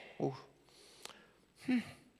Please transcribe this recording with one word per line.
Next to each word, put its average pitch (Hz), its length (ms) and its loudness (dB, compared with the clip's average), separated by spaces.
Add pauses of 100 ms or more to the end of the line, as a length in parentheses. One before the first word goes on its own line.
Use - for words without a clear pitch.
(180)
„Oh, 139 160 2 (1300)
hm. 247 180 4 (360)